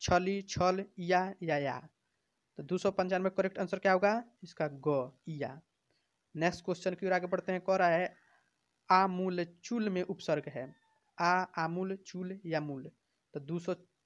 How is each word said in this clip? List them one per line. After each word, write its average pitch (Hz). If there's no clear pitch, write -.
छली, 185
छल, 185
या, 180
या, 160
या। 135
तो 147
दो 175
सौ 196
पंचानवे 185
करेक्ट 190
आंसर 190
क्या 190
होगा? 202
इसका 160
ग, 139
या। 139
नेक्स्ट 170
क्वेश्चन 180
की 190
ओर 185
आगे 180
बढ़ते 185
हैं। 180
कह 190
रहा 185
है 175
आमूल 185
चूल 220
में 185
उपसर्ग 151
है। 131
आ, 175
आमूल, 180
चूल 185
या 160
मूल। 139
तो 151
दो 156
सौ 175